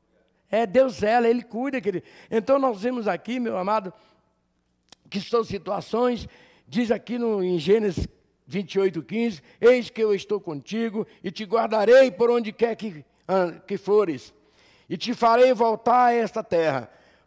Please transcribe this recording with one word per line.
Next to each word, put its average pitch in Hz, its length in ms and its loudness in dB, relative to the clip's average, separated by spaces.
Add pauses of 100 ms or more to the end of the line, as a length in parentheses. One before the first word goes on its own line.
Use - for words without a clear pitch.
(520)
É, 226 140 0
Deus 240 300 2
zela, 226 300 2
Ele 233 160 2
cuida, 262 380 -6
querido. 185 260 -6 (240)
Então, 262 300 2
nós 240 220 -2
vimos 240 260 -4
aqui, 208 320 -4
meu 233 180 -4
amado, 196 360 -4 (1160)
que 196 120 -6
são 233 200 -2
situações, 202 840 -4 (400)
diz 214 240 -2
aqui 226 260 -6
no, 226 240 -2
em 180 160 -2
Gênesis 196 520 0 (360)
vinte 175 300 -8
e 196 60 0
oito, 180 200 -2
quinze, 214 400 -4 (200)
"Eis 240 280 4
que 220 140 -4
eu 214 100 2
estou 196 280 -4
contigo 196 680 -8 (160)
e 185 80 -8
te 214 140 -12
guardarei 220 680 4
por 233 180 0
onde 233 220 0
quer 226 240 -2
que, 185 300 -12 (200)
ah, 180 280 0 (120)
que 202 120 -8
fores, 190 560 0 (560)
e - 80 -8
te 233 160 -4
farei 247 400 6
voltar 240 540 2
a 240 60 4
esta 233 300 -2
terra, 156 480 -2 (360)